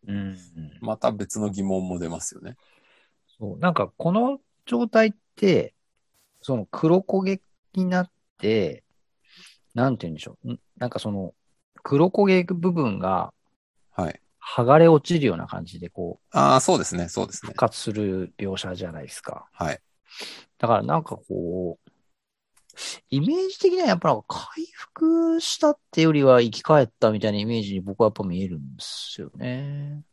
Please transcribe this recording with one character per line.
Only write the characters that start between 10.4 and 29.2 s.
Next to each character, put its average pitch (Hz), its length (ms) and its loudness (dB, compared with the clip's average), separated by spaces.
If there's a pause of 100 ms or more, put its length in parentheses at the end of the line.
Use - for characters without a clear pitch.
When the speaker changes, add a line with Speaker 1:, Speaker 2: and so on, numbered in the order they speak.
Speaker 1:
う。 120 80 -8
ん、 117 80 -12 (160)
な 123 120 -6
ん - 20 -6
か - 80 -10
そ 107 140 -6
の、 95 220 -8 (480)
黒 147 260 4
焦 202 180 2
げ 185 180 4
部 175 280 -2
分 123 260 0
が、 92 340 -2 (600)
Speaker 2:
は 85 180 -4
い。 - 100 -14 (240)
Speaker 1:
剥 - 200 -2
が 139 140 8
れ 165 100 10
落 156 180 6
ち 170 140 0
る 139 60 0
よ 95 80 2
う - 20 -6
な 78 100 -10
感 90 180 -10
じ 85 140 -16
で、 87 100 -12
こ 87 320 -10
う、 - 120 -20
Speaker 2:
あ 135 240 4
ー、 127 40 6
そ 185 140 2
う 135 40 2
で 90 60 0
す 90 120 -6
ね、 87 120 -4
そ 95 160 -4
う - 40 -6
で - 40 -14
す - 140 -14
ね。 - 40 -12
Speaker 1:
復 - 80 -12
活 - 200 0
す - 140 -6
る 95 440 -4
描 95 200 -6
写 92 180 -8
じ 92 100 -10
ゃ 85 60 -8
な 80 100 -12
い 67 40 -14
で - 40 -18
す - 140 -18
か。 - 300 -14
Speaker 2:
は 78 200 -6
い。 - 80 -10 (800)
Speaker 1:
だ 117 80 -2
か 113 120 4
ら 107 40 -2
な 156 160 -2
ん 156 60 -4
か - 120 -12
こ 90 640 -8
う、 - 100 -20 (1200)
イ 135 100 0
メ 156 140 0
ー 381 160 0
ジ - 100 -14
的 370 140 4
に 370 80 0
は 311 40 2
や 196 80 4
っ 175 40 -2
ぱ 170 100 0
な 135 80 4
ん 107 60 -10
か - 60 -20
回 - 360 -10 (100)
復 330 680 0
し - 200 -6
た 302 100 6
っ 294 80 0 (140)
て 160 100 2
よ 160 80 6
り 147 140 4
は 127 160 10
生 120 100 2
き - 120 -12
返 147 220 6
っ - 40 0
た 110 240 2
み 104 80 -2
た 110 80 0
い 104 40 0
な 104 60 -2
イ 104 80 -4
メ 117 140 -2
ー - 20 -6
ジ 101 120 -6
に 95 60 -4
僕 95 200 -6
は 113 60 6
や 107 40 4
っ - 40 -16
ぱ 107 100 -6
見 90 180 -4
え 95 60 -4
る 85 100 -8
ん 67 180 -14
で - 60 -16
す - 380 -14